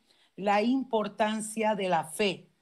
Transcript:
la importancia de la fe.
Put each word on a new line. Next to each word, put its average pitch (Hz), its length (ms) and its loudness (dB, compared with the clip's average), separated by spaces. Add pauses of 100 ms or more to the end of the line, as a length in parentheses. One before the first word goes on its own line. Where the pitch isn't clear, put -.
(380)
la 202 240 2
importancia 214 1120 0
de 190 140 -2
la 156 160 0
fe. - 420 -2 (140)